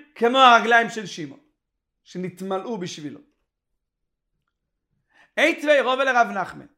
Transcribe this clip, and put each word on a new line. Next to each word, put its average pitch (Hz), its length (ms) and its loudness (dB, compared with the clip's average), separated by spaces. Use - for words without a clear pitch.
כמו 240 220 0
הרגליים 233 520 6
של 220 160 -10
שמעון, 151 340 -14
שנתמלאו 190 760 -8
בשבילו. 156 420 -12
אי 320 240 0
תווי 294 180 2
רבא 262 240 0
לרב 247 240 2
נחמן. 175 380 -10